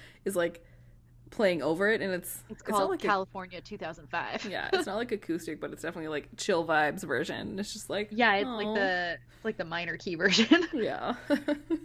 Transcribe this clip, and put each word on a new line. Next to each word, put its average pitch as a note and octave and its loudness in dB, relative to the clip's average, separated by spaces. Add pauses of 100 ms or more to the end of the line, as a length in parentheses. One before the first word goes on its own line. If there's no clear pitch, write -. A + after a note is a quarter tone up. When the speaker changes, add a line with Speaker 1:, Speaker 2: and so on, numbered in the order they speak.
(260)
Speaker 1:
is, G3 -2
like, E3+ 0 (720)
playing F3+ 4
over E3 2
it, A3 2
and F#3+ -2
it's, - -6 (100)
Speaker 2:
It's - -16
Speaker 1:
it's - -6
not G#3+ 2
Speaker 2:
called G3 4
Speaker 1:
like F4+ -2
a G#3 0
Speaker 2:
California F#3+ -2
two - -12
thousand E3 -10
five. B2 -4
Speaker 1:
Yeah, F#2+ -4
it's F4+ 2
not, G3 -4
like, B3 -2
acoustic, E3 -4
but - -6
it's - -12
definitely, E3 -6
like, D3+ -4
chill E3+ 2
vibes D3+ 2
version. C#3 -2
It's G#3 -6
just G#3+ -10
like, G#3 -2
Speaker 2:
Yeah, G#3+ 6
it's G#3 0
like A3 -4
Speaker 1:
"Aw." G#3+ -2
Speaker 2:
the, F3+ 0 (180)
it's - -16
like A3 -4
the F3 -4
minor E3 -4
key E3+ -6
version. A3 6
<laughs> - -10
Speaker 1:
Yeah. G#3 -2 (140)
<laughs> D4 4 (480)